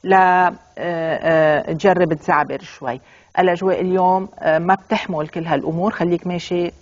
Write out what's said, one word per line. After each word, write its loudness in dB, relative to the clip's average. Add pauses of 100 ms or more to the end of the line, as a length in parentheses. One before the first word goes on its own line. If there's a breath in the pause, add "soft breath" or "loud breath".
لا، 4
آه، 0 (260)
آه، 0
تجرب 2
تزعبر -2
شوي. -10 (380 soft breath)
الأجواء 2
اليوم، 0 (120)
آه، 0
ما 2
بتحمل -4
كل -8
هالأمور، -2
خليك -2
ماشي -4 (120)